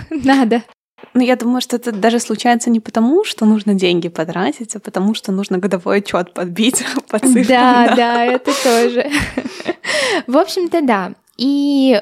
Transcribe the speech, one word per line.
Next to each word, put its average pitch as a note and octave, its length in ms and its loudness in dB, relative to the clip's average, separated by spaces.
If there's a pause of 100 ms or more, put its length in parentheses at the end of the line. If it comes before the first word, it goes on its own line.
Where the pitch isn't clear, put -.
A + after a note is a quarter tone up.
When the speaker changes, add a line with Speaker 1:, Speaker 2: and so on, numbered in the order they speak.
Speaker 1:
<laughs> - 100 -18
надо. C4 520 0 (500)
Speaker 2:
Ну, B3 80 2
я B3 160 2
думаю, B3 240 -2
что B3 160 -6
это A#3+ 160 -6
даже A3 260 2
случается A#3 520 0
не A3+ 100 2
потому, B3+ 440 0
что - 200 -4
нужно G#3 300 2
деньги F3 340 0
потратить, F3 640 -6
а G#3 60 -12
потому G3+ 340 -2
что - 180 -6
нужно F#3+ 260 -2
годовой G3 400 0
отчет F3+ 340 -4
подбить F#3 500 -2 (140)
<laughs> - 140 -6
по A3 80 -2
цифрам, B3+ 280 2
Speaker 1:
Да, B3 420 4
Speaker 2:
да. A#3+ 80 2
Speaker 1:
да, A#3+ 280 0
это B3+ 280 0 (100)
тоже. A#3+ 520 2
<laughs> - 1120 -4
В B3 120 0
общем-то, F4 440 -2
да. G3 300 -2 (240)
И C#4 640 2